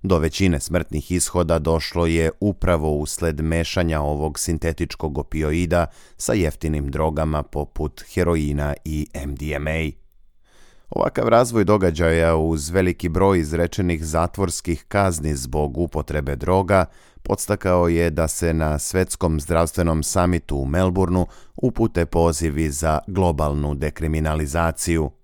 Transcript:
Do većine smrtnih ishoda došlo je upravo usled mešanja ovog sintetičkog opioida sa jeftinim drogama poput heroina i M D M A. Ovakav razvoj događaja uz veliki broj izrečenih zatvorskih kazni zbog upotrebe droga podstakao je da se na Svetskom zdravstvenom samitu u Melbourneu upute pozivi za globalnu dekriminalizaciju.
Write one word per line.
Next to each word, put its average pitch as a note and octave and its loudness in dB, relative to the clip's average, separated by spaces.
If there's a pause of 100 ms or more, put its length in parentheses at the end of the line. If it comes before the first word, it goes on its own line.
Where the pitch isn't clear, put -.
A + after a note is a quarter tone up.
Do F2+ 4
većine D#2+ 2
smrtnih D#2+ -4
ishoda E2+ 0
došlo E2 0
je D#2+ 2
upravo E2+ 0
usled D2+ -4
mešanja D#2+ 0
ovog D2 -4
sintetičkog D#2+ -4
opioida D#2+ 0 (320)
sa - -2
jeftinim D#2 -2
drogama D2+ -2
poput - -6 (100)
heroina D2 0 (120)
i D2+ -4
M C#2+ -8
D D2 -6
M C#2+ -4
A. D#2 -4 (920)
Ovakav - 0
razvoj A#2 4
događaja E2 4
uz D#2+ 0
veliki F2+ 0
broj F#2 2
izrečenih E2 -2
zatvorskih E2 -2
kazni D#2+ 0
zbog C2+ -4
upotrebe D2+ -2
droga F#2 2 (380)
podstakao F2+ 2
je E2+ 4
da D#2+ 0
se E2 0
na D#2 0
Svetskom F2+ 0
zdravstvenom E2 0
samitu F2 0
u C2+ -2
Melbourneu F2+ 2 (300)
upute A2+ 0
pozivi D#2+ 2
za D2+ 0
globalnu D2 0
dekriminalizaciju. D#2 -2 (120)